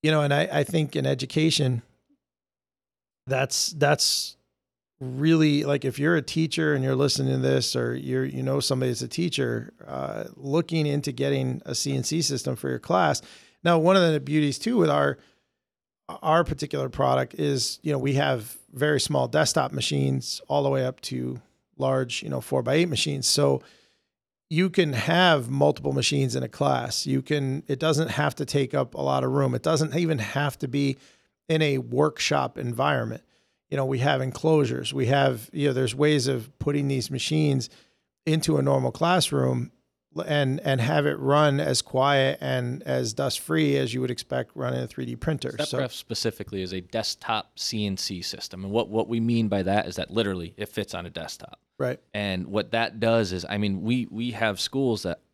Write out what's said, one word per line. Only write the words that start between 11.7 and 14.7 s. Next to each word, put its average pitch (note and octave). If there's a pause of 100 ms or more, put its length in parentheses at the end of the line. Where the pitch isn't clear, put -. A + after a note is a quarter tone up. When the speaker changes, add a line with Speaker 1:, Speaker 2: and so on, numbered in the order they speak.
Speaker 1:
C C#3
N B2+
C D#3+
system C3+
for -
your B1+
class. D#3+ (420)
Now, E3+
one F3+
of E3+
the D3+
beauties C#3+
too A#3+